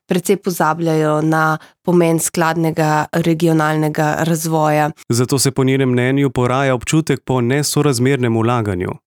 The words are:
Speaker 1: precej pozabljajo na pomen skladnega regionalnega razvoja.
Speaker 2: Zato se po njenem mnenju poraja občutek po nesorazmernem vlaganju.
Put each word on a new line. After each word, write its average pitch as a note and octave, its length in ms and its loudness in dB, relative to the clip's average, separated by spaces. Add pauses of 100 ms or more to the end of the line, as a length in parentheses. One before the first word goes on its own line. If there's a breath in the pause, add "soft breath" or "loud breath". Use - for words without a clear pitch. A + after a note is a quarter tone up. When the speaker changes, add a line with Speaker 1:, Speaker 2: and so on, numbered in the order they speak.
Speaker 1:
precej F3+ 300 0
pozabljajo D#3 840 0
na D#3 360 0 (260 loud breath)
pomen E3+ 360 2
skladnega D#3+ 920 -2
regionalnega D#3 1120 0
razvoja. D#3 680 0 (180 loud breath)
Speaker 2:
Zato B2 300 0
se C3+ 120 0
po C3+ 120 0
njenem C3 260 2
mnenju C3 400 2
poraja B2+ 440 0
občutek D3 520 -2
po B2+ 160 0
nesorazmernem B2+ 960 0
vlaganju. G#2+ 520 0 (180)